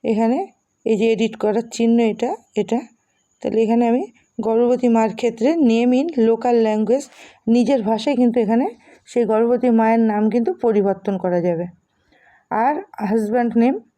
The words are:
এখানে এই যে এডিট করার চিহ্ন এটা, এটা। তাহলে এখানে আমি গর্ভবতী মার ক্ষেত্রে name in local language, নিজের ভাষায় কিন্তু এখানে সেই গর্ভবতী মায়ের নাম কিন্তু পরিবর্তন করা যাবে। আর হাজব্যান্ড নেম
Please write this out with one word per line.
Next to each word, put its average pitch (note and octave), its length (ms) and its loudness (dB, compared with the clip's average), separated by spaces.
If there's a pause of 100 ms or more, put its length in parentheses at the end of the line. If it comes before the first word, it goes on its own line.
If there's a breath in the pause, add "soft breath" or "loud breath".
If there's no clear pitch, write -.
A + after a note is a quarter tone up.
এখানে A3+ 420 0 (380)
এই A3+ 120 0
যে A3+ 160 0
এডিট A3+ 240 -2
করার A3 340 -2
চিহ্ন A#3 300 2
এটা, A#3 360 -2 (180)
এটা। A3+ 260 -2 (600)
তাহলে A3 220 -2
এখানে A#3 260 2
আমি B3+ 240 -2 (280 soft breath)
গর্ভবতী A#3+ 480 0
মার A3+ 280 2
ক্ষেত্রে A#3 380 -2
name B3 380 2
in C#4 160 0 (200)
local A#3 280 0 (120)
language, G#3+ 380 0 (400 loud breath)
নিজের A#3 360 2
ভাষায় A3 340 -2
কিন্তু A#3+ 240 2
এখানে A3+ 260 0 (400 soft breath)
সেই A#3+ 180 -2
গর্ভবতী A#3 460 0
মায়ের A3+ 300 2
নাম G#3+ 300 0
কিন্তু A#3+ 220 0
পরিবর্তন G3 640 -2
করা F3+ 220 -2
যাবে। F3 260 -2 (840 soft breath)
আর A#3+ 240 0 (320)
হাজব্যান্ড A3 500 -2
নেম A#3+ 180 2 (240)